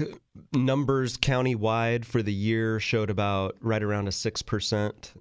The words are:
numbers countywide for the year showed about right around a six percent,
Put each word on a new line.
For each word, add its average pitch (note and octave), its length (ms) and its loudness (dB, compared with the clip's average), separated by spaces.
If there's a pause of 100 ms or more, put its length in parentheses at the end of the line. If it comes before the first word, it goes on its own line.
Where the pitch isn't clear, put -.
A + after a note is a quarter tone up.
(520)
numbers C3 640 2
countywide A#2 880 2
for A#2 180 0
the G#2 100 -2
year A2 480 0
showed G#2+ 300 0
about G2 500 0
right A2 220 0
around G#2 260 -2
a F#2+ 40 -4
six - 300 -4
percent, - 800 -2